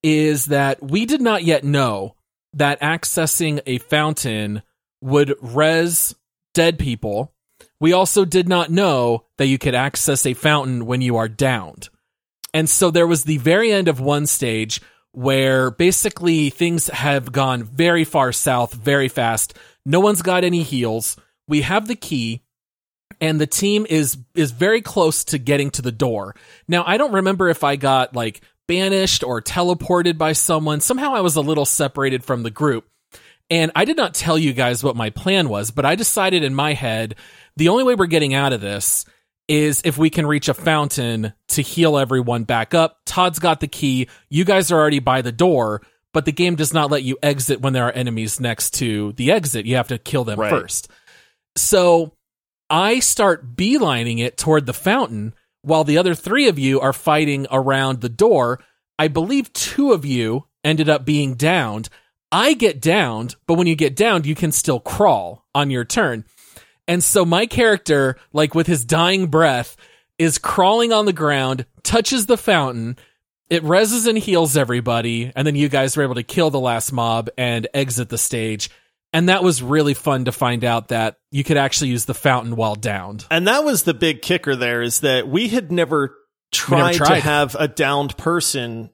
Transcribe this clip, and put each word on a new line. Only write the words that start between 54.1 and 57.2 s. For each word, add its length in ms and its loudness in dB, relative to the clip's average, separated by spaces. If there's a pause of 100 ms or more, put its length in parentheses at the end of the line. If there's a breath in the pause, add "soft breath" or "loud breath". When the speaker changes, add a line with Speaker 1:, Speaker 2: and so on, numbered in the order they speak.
Speaker 1:
it 180 -4
toward 280 2
the 80 -6
fountain 600 -2 (280)
while 220 2
the 140 2
other 180 2
three 320 0
of 120 2
you 200 2
are 140 0
fighting 580 0